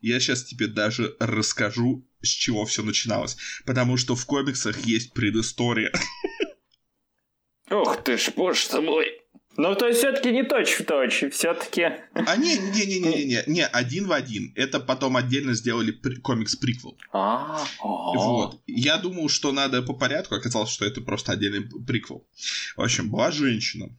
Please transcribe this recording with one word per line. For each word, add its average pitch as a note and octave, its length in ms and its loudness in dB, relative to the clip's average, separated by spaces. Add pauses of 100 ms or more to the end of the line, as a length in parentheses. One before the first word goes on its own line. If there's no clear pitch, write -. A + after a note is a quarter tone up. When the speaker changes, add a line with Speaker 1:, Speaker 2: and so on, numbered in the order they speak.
Speaker 1:
я A#2 180 0
щас B2+ 240 0
тебе A#2 240 -4
даже G#2+ 520 -2
расскажу, A2+ 840 0 (160)
с - 80 -2
чего A2 360 0
все G#2+ 180 -2
начиналось. G#2+ 540 -2 (280)
Потому B2 320 2
что B2 180 0
в A#2+ 100 -6
комиксах C3+ 600 -2
есть A2 280 0
предыстория. A2 760 0 (1800)
Speaker 2:
Ух F#3+ 320 2
ты A#2+ 140 2
ж, - 180 0
боже F3+ 340 2
ты - 120 2
мой. D#3+ 240 4 (520)
Ну, F3+ 180 4
то A#3+ 120 2
есть, A#3 120 4
все-таки C4 320 2
не B3+ 120 4
точь-в-точь, D3+ 800 2 (100)
все-таки. E3+ 480 0 (320)
Speaker 1:
А E3+ 240 2
не, D#4 200 4
не, G3 280 0
не, F#3+ 140 0
не, E3+ 100 2
не, D3+ 160 2
не, A#2+ 220 0
не, D#3+ 180 2
один C3 420 0
в F3 60 2
один. B2 420 -4
Это C3+ 240 0
потом C3 380 0
отдельно B2+ 360 2
сделали A2+ 380 0
при-, B2 240 -4
комикс-приквел. - 840 -2 (140)
Speaker 2:
А, B2+ 460 0 (240)
ага. - 380 -2
Speaker 1:
Вот. A2 480 2
Я D3 300 2
думал, F3 300 -2
что C#3 240 2
надо C3+ 300 2
по C3 120 -4
порядку, C3+ 420 -2
оказалось, G#2+ 340 0
что - 160 -2
это - 160 -2
просто G2 320 -4
отдельный G2+ 280 0
п-, - 240 -10
приквел. - 400 -4 (520)
В - 40 -2
общем, G#2+ 280 0
была A#2+ 220 2
женщина. B2 680 -2